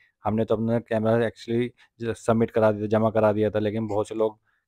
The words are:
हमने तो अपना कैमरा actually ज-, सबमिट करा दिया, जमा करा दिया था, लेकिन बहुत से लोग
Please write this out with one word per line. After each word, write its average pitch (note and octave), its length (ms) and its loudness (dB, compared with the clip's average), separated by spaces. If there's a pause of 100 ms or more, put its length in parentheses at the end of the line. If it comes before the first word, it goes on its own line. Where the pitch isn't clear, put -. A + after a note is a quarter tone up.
(240)
हमने A2 220 -2
तो A2+ 100 0
अपना A2+ 240 -2
कैमरा A2 500 0
actually A#2 400 -4 (320)
ज-, A2+ 140 -6
सबमिट A2+ 360 0
करा A2 200 4
दिया, G#2 160 -4
जमा A2 220 2
करा A2 240 2
दिया G#2+ 160 0
था, G#2 100 -2
लेकिन G#2+ 280 -4
बहुत G#2 200 -2
से A2 80 -12
लोग A2 240 0 (280)